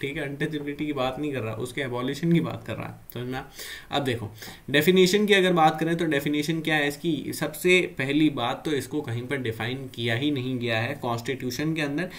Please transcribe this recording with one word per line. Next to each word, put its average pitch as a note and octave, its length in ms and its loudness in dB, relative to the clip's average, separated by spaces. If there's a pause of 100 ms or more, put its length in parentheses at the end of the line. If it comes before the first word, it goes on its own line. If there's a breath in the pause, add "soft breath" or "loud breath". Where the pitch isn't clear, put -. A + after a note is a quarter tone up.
ठीक C#3 160 -6
है, D3 120 -4
Untouchability C#3+ 580 -4
की D3 60 -2
बात C3 260 -2
नहीं D3 140 -2
कर C3 80 -2
रहा, A2 140 -4
उसके B2+ 280 -6
abolition C3+ 520 0
की E3 60 6
बात A#2 260 -4
कर G#2+ 80 -6
रहा E2+ 120 -8
है। A2 80 -12 (200)
समझ B2 120 -8
में B2+ 80 -6
आया? C3 160 -10 (400 loud breath)
अब C#3 140 0
देखो, A2+ 260 -2 (400 loud breath)
definition F#3 560 6
की G3+ 80 6
अगर F#3 180 6
बात D#3+ 280 6
करें E3 160 0
तो F3 80 0
definition D3 560 0
क्या D#3 160 0
है D3 120 2
इसकी? D3 440 -2
सबसे F3+ 680 2
पहली C#3+ 320 4
बात B2+ 340 -4
तो D#3+ 80 -2
इसको C#3+ 280 -2
कहीं A#2+ 220 -4
पर B2+ 140 -4
डिफाइन B2 580 -4
किया A#2 200 0
ही C#3+ 160 0
नहीं C3 280 -2
गया A#2 220 0
है B2+ 140 -2
Constitution B2+ 800 -2
के D#3 80 -2
अंदर D3+ 360 -2